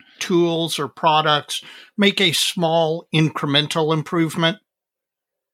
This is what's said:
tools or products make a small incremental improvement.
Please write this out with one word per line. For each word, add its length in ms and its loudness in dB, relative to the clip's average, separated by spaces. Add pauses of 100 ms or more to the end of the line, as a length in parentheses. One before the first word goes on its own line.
(180)
tools 600 -2
or 100 -6
products 720 0 (360)
make 220 2
a 120 2
small 840 0
incremental 800 0
improvement. 640 -2 (960)